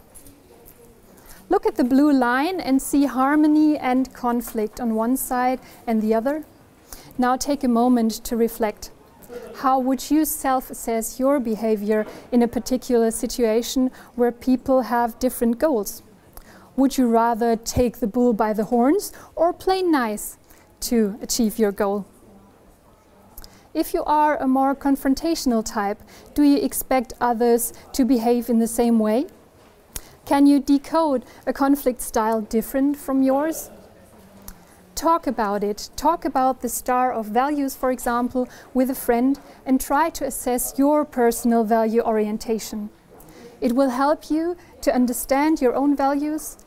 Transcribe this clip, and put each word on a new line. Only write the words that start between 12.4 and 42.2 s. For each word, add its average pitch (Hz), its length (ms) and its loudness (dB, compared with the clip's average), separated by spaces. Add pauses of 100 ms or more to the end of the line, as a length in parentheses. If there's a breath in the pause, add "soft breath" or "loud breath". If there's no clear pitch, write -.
a 233 60 4
particular 240 640 0
situation 233 800 -2 (240 loud breath)
where 240 160 2
people 254 520 0
have 233 360 -2
different 240 400 0
goals? 254 460 -2 (720 loud breath)
Would 269 220 2
you 254 80 2
rather 233 480 2
take 233 440 -2
the 233 100 -2
bull 247 240 2
by 214 200 0
the 208 120 -2
horns 254 480 0 (240 loud breath)
or 339 160 2
play 381 280 -2
nice 254 580 -2 (420 soft breath)
to 220 420 0
achieve 220 340 -2
your 208 140 2
goal? 202 340 -2 (1700 loud breath)
If 320 220 -4
you 339 80 -2
are 302 360 2
a 269 100 -2
more 269 260 2
confrontational 269 920 0
type, 208 380 -4 (320 loud breath)
do 294 80 2
you 285 160 6
expect - 640 -2
others 240 520 2 (200 loud breath)
to 269 120 2
behave 233 440 2
in 233 100 2
the 226 80 2
same 233 320 0
way? 220 280 0 (1000 loud breath)
Can 285 220 6
you 285 100 6
decode 285 680 0 (220 loud breath)
a 262 60 -2
conflict 269 480 0
style 226 400 0
different 269 560 0
from 269 260 0
yours? 277 480 0 (1300 loud breath)
Talk 330 320 0
about 208 340 -2
it. 208 320 -6
Talk 320 300 -2
about 262 360 0
The 247 80 -6
Star 254 440 -2
of 220 140 -6
Values, 269 500 -2
for 254 160 -2
example, 247 560 -2 (240 loud breath)
with 254 180 0
a 262 60 -6
friend 254 420 0 (260 loud breath)
and 262 160 2
try 302 300 0
to 302 140 -8
assess 247 520 -4
your 294 280 4
personal 233 580 2
value 226 400 2
orientation. 214 880 -4 (720 loud breath)